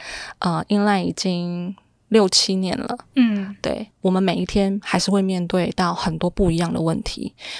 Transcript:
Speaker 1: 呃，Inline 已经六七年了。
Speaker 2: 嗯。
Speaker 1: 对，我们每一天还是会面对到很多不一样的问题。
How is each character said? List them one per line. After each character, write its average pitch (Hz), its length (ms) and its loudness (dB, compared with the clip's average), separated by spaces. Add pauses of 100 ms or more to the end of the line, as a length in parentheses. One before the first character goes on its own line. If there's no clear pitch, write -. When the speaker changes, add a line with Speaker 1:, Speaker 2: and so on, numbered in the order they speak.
(400)
Speaker 1:
呃， 165 300 0
Inline 202 340 4
已 175 80 -2
经 175 640 -4 (340)
六 214 200 6
七 - 260 2
年 185 220 0
了。 - 200 -6 (180)
Speaker 2:
嗯。 202 460 2
Speaker 1:
对， - 300 -4 (100)
我 196 80 2
们 185 120 2
每 185 140 2
一 175 100 -2
天 196 380 0
还 - 140 -2
是 180 140 0
会 196 100 4
面 185 260 0
对 175 240 0
到 175 220 0
很 160 240 -2
多 180 100 0
不 180 220 2
一 165 80 2
样 165 160 0
的 143 80 -2
问 165 220 0
题。 - 320 -8 (240)